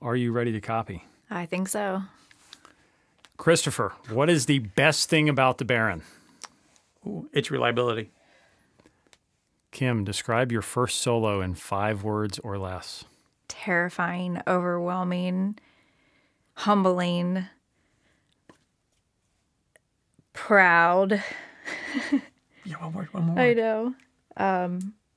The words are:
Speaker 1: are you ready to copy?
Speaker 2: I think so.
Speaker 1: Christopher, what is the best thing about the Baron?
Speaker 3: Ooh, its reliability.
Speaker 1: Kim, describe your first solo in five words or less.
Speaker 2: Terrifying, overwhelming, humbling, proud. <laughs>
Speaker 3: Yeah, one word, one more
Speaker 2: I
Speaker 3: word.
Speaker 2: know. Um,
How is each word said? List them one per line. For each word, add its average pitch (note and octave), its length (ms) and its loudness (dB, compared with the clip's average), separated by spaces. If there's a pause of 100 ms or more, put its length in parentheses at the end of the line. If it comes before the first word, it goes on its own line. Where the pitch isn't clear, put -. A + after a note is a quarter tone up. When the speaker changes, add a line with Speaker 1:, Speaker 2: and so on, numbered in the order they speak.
Speaker 1:
are A#2+ 120 -2
you B2 160 2
ready A#2+ 220 0
to G#2+ 80 -4
copy? G#2+ 440 -6 (260)
Speaker 2:
I F3 160 -6
think F#3 220 -4
so. G3 340 -2 (1400)
Speaker 1:
Christopher, C3 560 2 (160)
what C3+ 180 2
is D#3 160 4
the C#3 140 2
best C3+ 500 2
thing D#3 180 4
about C3 300 4
the C3+ 80 -6
Baron? A2 380 0 (1040)
Speaker 3:
Ooh, - 260 -10
its C#3+ 180 -2
reliability. A#2+ 600 -2 (1600)
Speaker 1:
Kim, A#2+ 340 0
describe A#2 480 0
your A2+ 80 0
first - 380 -2
solo A2 420 0
in F#2 140 -2
five G2+ 480 -2
words G#2+ 380 -4
or G2+ 180 -8
less. F#2 460 -10 (420)
Speaker 2:
Terrifying, F3 1000 -4
overwhelming, F3+ 1120 -2 (960)
humbling, F3+ 880 2 (3000)
proud. F#3+ 960 4
<laughs> - 920 -6 (420)
Speaker 3:
Yeah, E3 200 -12
one D#3+ 80 -8
word, F3+ 220 -8
one F3 100 0
more E3 140 2
Speaker 2:
I B3+ 100 6
Speaker 3:
word. A#3 80 4
Speaker 2:
know. A3+ 380 0 (420)
Um, F#3 560 0 (240)